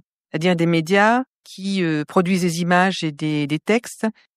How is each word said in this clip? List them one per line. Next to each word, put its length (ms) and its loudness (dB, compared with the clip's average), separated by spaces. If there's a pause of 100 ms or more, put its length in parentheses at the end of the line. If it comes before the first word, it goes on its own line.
(300)
c'est-à-dire 260 0
des 100 2
médias 560 2 (220)
qui, 380 -4
euh, 240 -2
produisent 360 0
des 180 0
images 420 2
et 100 -4
des, 340 -2
des 120 -2
textes 480 -2 (300)